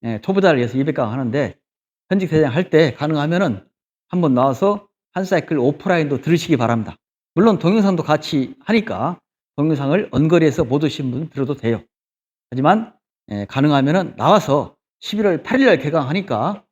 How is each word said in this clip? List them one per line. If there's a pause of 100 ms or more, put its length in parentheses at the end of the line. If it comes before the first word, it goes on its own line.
예,
초보자를
위해서
이백
강
하는데, (540)
현직
대장
할
때
가능하면은 (460)
한번
나와서 (240)
한
사이클
오프라인도
들으시기
바랍니다. (380)
물론
동영상도
같이
하니까 (360)
동영상을
언거리에서
못
오신
분
들어도
돼요. (680)
하지만, (360)
예,
가능하면은
나와서 (240)
십일월
팔일
날
개강하니까